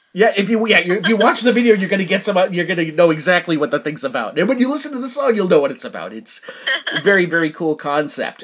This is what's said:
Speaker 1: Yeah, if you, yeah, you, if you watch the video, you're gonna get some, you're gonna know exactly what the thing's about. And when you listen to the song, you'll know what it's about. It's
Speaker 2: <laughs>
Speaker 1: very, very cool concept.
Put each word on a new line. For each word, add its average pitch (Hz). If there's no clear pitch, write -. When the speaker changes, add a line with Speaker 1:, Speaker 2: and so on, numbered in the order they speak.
Speaker 1:
Yeah, 208
if 196
you, 226
yeah, 202
you, 175
if 214
you 226
watch 214
the 226
video, 233
you're 190
gonna 190
get 190
some, 190
you're 175
gonna 170
know 165
exactly 170
what 143
the 147
thing's 151
about. 120
And 190
when 254
you 254
listen 294
to 262
the 262
song, 269
you'll 190
know 165
what 139
it's 127
about. 95
It's -
Speaker 2:
<laughs> -
Speaker 1:
very, 196
very 165
cool 156
concept. 143